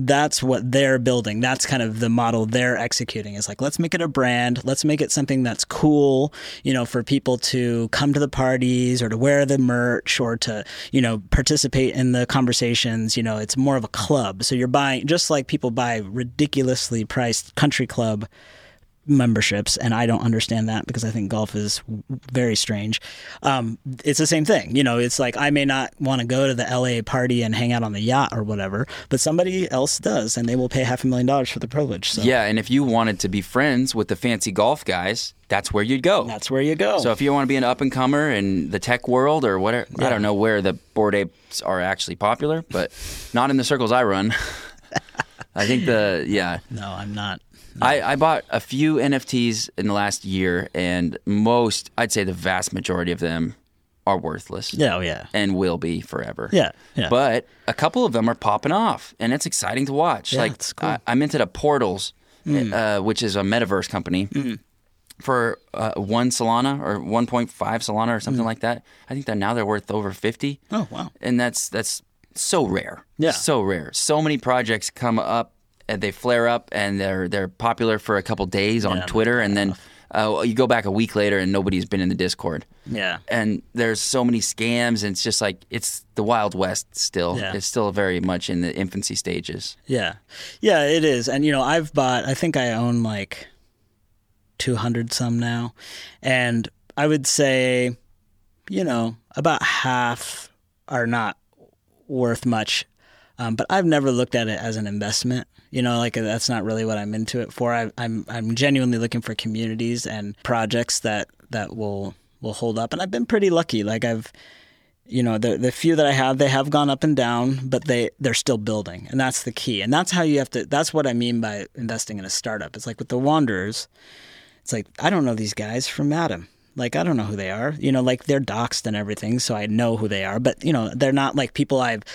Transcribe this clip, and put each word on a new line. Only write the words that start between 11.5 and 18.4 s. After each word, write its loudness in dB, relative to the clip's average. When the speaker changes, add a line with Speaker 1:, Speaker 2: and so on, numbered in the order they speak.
Speaker 1:
in 2
the 2
conversations." 2
You 0
know, -2
it's -4
more 4
of 0
a -8
club. 0
So 0
you're 2
buying, 2
just 2
like 0
people 0
buy 0
ridiculously -2
priced -2
country 2
club -2